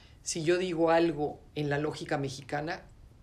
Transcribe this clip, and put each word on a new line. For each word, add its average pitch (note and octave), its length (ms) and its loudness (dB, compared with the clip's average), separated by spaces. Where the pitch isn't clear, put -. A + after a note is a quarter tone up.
Si - 200 -6
yo F3 160 4
digo E3+ 320 2
algo E3 480 2
en D3 160 -2
la C#3+ 80 0
lógica D3+ 400 -4
mexicana, D3 640 -6